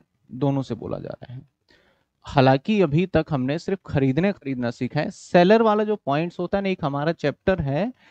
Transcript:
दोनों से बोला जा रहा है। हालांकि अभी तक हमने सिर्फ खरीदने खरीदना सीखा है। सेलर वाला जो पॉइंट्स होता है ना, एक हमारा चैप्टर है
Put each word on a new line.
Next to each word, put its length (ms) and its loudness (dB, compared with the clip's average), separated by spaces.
दोनों 320 -4
से 140 -8
बोला 240 -8
जा 220 -12
रहा 120 -16
है। 80 -14
हालांकि 560 2
अभी 260 2
तक 220 0
हमने 300 -2
सिर्फ 260 -6
खरीदने 480 0
खरीदना 380 -6
सीखा 280 -6
है। 120 -4
सेलर 500 4
वाला 220 2
जो 120 -2
पॉइंट्स 440 -4
होता 180 -4
है 60 -4
ना, 60 -2
एक 160 -4
हमारा 280 -2
चैप्टर 480 -2
है 300 -2